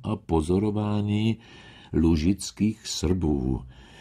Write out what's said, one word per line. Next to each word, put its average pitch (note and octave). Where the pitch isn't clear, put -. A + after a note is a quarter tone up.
a G#2+
pozorování G#2
lužických E2+
Srbů. D2